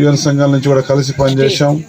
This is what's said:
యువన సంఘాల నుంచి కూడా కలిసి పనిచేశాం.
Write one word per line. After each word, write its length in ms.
యువన 220
సంఘాల 300
నుంచి 180
కూడా 180
కలిసి 300
పనిచేశాం. 520